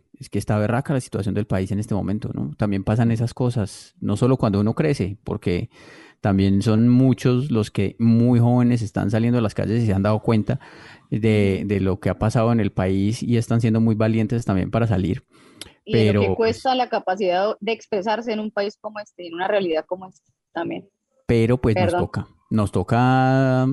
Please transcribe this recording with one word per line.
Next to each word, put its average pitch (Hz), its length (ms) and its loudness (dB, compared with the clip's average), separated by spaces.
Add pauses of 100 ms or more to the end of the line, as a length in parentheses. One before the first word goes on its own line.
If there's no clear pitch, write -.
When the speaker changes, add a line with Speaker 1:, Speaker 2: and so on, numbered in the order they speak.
(180)
Speaker 1:
es - 120 -20
que 104 100 -4
está 107 180 -2
berraca 110 360 0
la 127 80 0
situación 98 340 -4
del 104 120 -2
país 95 240 -2
en 98 80 -2
este 110 160 -4
momento", 95 380 -4
¿no? 143 220 -6
También 101 300 -2
pasan 117 260 2
esas 117 220 -2
cosas, - 680 -4
no 101 160 -2
solo 127 220 2
cuando 104 240 2
uno 107 120 0
crece, 139 520 -2
porque 101 440 -4 (520)
también 98 400 2
son 110 260 4
muchos 127 640 4
los 110 200 -2
que 98 280 -4
muy 117 400 4
jóvenes 120 440 2
están 98 280 -4
saliendo 117 280 2
a - 20 0
las 104 140 -2
calles 101 280 0
y 113 40 0
se 101 60 2
han 95 100 2
dado 107 180 2
cuenta 117 400 0 (480)
de, 104 560 2
de 101 160 0
lo 92 180 0
que - 100 -2
ha 90 100 -2
pasado 113 340 2
en 117 80 2
el 101 100 -2
país 98 500 -2
y 117 160 0
están 113 220 0
siendo 113 220 2
muy 113 140 2
valientes 110 500 0
también 95 260 -2
para 113 160 0
salir. 95 380 -2 (640)
Speaker 2:
Y 214 40 -8
de 110 140 4
lo 101 120 2
Speaker 1:
Pero, - 20 2
Speaker 2:
que 95 140 0
cuesta 226 360 -2
Speaker 1:
pues 254 60 0
Speaker 2:
la 247 120 -2
capacidad 190 720 -2
de 202 100 -4
expresarse 220 600 -4
en 214 80 -4
un 214 100 -6
país 208 300 -6
como 214 180 -12
este, 180 260 -16
en 165 100 -14
una 180 120 -6
realidad 190 400 0
como 185 220 -10
esta - 240 -20 (180)
también. - 380 -8 (380)
Speaker 1:
Pero, 120 340 2
pues, 110 160 0
nos - 80 2
Speaker 2:
Perdón. 175 160 0
Speaker 1:
toca, - 260 -6 (220)
nos 107 240 0
toca, 131 1000 2